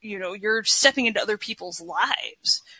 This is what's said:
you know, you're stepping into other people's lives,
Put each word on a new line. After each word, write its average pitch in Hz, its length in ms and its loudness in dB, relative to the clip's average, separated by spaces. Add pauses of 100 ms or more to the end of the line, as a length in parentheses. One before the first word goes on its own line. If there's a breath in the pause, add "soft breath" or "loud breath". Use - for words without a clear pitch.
you 208 180 -8
know, 185 140 -4
you're 214 300 0
stepping 269 420 4
into 220 160 0
other 214 160 0
people's 180 440 -8
lives, - 800 -2 (180 loud breath)